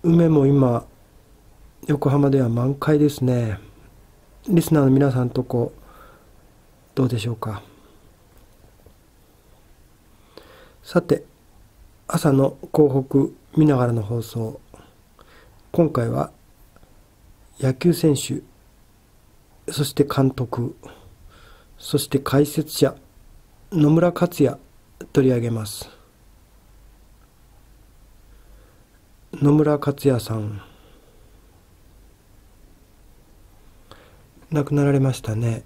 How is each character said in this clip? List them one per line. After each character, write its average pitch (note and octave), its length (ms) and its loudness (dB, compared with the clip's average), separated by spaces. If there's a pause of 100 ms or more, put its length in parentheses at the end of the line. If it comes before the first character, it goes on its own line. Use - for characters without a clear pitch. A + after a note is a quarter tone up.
梅 E3+ 240 4
も C#3+ 200 4
今、 C3 380 2 (1000)
横 C#3+ 220 0
浜 C#3+ 200 2
で C3+ 120 2
は A#2+ 80 0
満 B2 260 -2
開 D3+ 240 0
で D3 80 4
す C#3 160 -4
ね。 A#2+ 360 -2 (880)
リ E3+ 120 4
ス D#3+ 120 -2
ナ D3+ 80 4
ー - 40 4
の C3 60 4
皆 C#3 180 4
さ B2+ 140 0
ん A#2+ 60 -2
と B2+ 140 -4
こ、 A#2+ 280 -4 (1200)
ど C3 100 0
う - 20 -2
で A#2 100 -2
し A2+ 120 -6
ょ - 20 -6
う A2 60 -6
か。 A2 260 -10 (3250)
さ - 180 -2
て、 - 220 -4 (840)
朝 D#3+ 240 0
の C3+ 280 2 (120)
港 C#3 320 2
北 - 560 -2
見 D#3 60 6
な C#3+ 120 4
が B2 100 2
ら A#2 40 -2
の A#2 120 -2
放 A2+ 180 -6
送。 A2 400 -10 (1080)
今 E3 180 2
回 A#2 200 -2
は、 - 220 -4 (1300)
野 C3 140 0
球 F3 200 2
選 D#3 200 2
手、 - 300 -6 (1300)
そ D3 120 -4
し C#3 80 -6
て C#3+ 120 0
監 C3+ 260 0
督、 - 460 -6 (1040)
そ - 180 -4
し - 100 -2
て C3 120 -2
解 C#3+ 260 2
説 - 320 -6
者、 - 180 2 (760)
野 D3+ 180 2
村 E3 240 2
克 F3 300 0
也、 A#2+ 160 0 (520)
取 C3 180 2
り B2+ 40 2
上 A#2+ 80 -2
げ A#2 80 -4
ま A2 160 -6
す。 - 240 -14 (3500)
野 C#3+ 180 2
村 D3 280 2
克 C#3+ 280 -2
也 B2 120 2
さ A2 160 -8
ん。 G#2+ 260 -8 (4000)
亡 D3+ 140 0
く D3 100 -4
な C#3+ 100 2
ら C#3+ 60 2
れ C#3 80 2
ま C3+ 120 0
し - 100 -10
た A2 140 -6
ね。 A2+ 300 -4